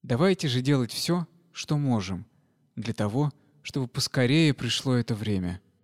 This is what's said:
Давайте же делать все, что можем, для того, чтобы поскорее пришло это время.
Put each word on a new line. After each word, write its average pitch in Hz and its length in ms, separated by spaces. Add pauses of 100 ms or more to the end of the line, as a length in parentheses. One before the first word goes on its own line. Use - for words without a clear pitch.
Давайте 165 460
же 127 120
делать 127 300
все, 170 340 (280)
что - 240
можем, 104 480 (500)
для 107 180
того, 120 380 (300)
чтобы 131 260
поскорее 139 680
пришло 127 400
это 120 220
время. 95 460 (220)